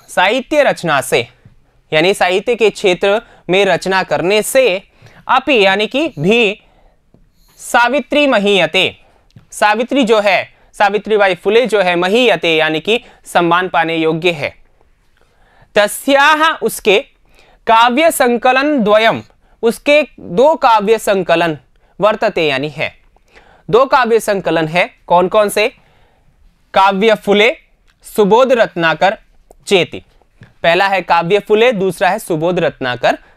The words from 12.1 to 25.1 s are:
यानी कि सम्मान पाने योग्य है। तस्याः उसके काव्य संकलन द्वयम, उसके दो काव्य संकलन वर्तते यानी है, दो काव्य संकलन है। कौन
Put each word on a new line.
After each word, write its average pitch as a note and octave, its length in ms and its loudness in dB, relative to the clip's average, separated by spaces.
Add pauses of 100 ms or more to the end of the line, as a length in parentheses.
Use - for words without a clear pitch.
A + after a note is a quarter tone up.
यानी D#3 240 -2
कि A3+ 240 -2 (200)
सम्मान F3 440 0
पाने E3 280 -2
योग्य D#3+ 340 -2
है। C#3+ 260 -6 (1160)
तस्याः C#4+ 800 0
उसके G#3+ 440 0 (680)
काव्य A#3+ 440 4
संकलन C4 720 0
द्वयम, G#3 400 2 (400)
उसके C#4+ 400 2 (180)
दो A#3 340 0
काव्य A3 440 2
संकलन E3+ 600 -2 (420)
वर्तते G3+ 480 0
यानी C#3 200 -4
है, C3+ 280 -10 (720)
दो A#3 140 4
काव्य B3 360 0
संकलन E3+ 480 -2
है। F3+ 220 -2 (160)
कौन F3+ 220 2